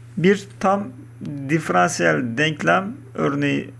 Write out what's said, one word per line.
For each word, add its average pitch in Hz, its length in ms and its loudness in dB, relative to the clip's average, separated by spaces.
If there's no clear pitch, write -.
bir 196 320 2
tam 202 280 2
diferansiyel 160 880 2
denklem 175 580 0
örneği 143 640 0